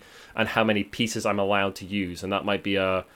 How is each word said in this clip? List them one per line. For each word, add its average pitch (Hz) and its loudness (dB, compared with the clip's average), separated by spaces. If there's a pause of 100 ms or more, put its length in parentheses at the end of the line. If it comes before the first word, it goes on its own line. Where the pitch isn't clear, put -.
(360)
and 110 0
how - 2
many 104 2
pieces 113 -2
I'm 101 0
allowed 98 2
to - -12
use. 92 -4
And 95 -2
that 95 0
might 101 0
be 98 0
a, 95 2 (120)